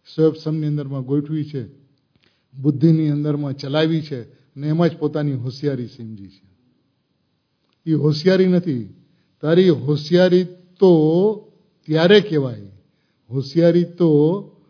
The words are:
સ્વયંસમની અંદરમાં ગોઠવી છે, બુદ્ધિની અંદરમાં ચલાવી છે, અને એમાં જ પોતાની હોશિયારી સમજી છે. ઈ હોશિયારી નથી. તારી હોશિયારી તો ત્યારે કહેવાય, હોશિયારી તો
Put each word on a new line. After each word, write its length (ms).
સ્વયંસમની 520
અંદરમાં 360
ગોઠવી 420
છે, 240
બુદ્ધિની 480
અંદરમાં 440
ચલાવી 500
છે, 200
અને 460
એમાં 200
જ 80
પોતાની 360
હોશિયારી 540
સમજી 420
છે. 220
ઈ 60
હોશિયારી 540
નથી. 480
તારી 280
હોશિયારી 760
તો 600
ત્યારે 360
કહેવાય, 500
હોશિયારી 540
તો 260